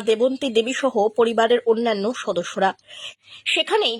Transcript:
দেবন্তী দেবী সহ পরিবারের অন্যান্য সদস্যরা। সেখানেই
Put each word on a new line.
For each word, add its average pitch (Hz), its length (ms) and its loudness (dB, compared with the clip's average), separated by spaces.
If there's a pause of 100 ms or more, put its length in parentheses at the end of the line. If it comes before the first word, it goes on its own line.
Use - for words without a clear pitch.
দেবন্তী 247 480 0
দেবী 226 240 0
সহ 254 220 -2 (220)
পরিবারের 226 480 4
অন্যান্য 220 400 0 (180)
সদস্যরা। 185 480 -2 (720)
সেখানেই 339 540 0